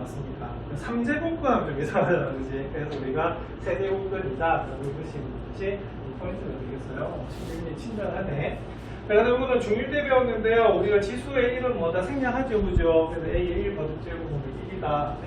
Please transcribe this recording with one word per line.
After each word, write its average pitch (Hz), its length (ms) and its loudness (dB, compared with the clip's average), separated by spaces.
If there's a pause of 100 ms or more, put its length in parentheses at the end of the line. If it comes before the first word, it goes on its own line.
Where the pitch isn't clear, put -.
맞습니까? - 480 -8 (280)
삼 233 280 -2
제곱근 311 460 0
하면 185 180 2
좀 135 140 -4
이상하잖아, 147 500 2
그지? 135 400 -6
그래서 147 280 -6
우리가 143 360 0 (280)
세제곱근 190 720 -2
이다라고 165 500 0
읽으시는 - 420 -6 (260)
것이 196 220 -6
이 143 460 -10
포인트가 180 400 -6
되겠어요. 127 440 -6
어, - 260 -6
선생님이 - 460 -8
친절하네. 190 840 -4 (500)
자, 208 60 4
그래서 240 200 8
오늘은 254 260 4
중일 220 300 0
대 294 140 0
배웠는데요. 226 760 6
우리가 202 200 6
지수의 247 540 0
일은 247 240 0
뭐다? 175 240 2
생략하죠, 254 600 2
그죠? 165 520 4
그래서 151 220 -2
A의 180 260 2
일 - 140 -2
거듭 - 280 -4
제곱은 160 360 -6 (280)
일이다, 151 460 -2 (120)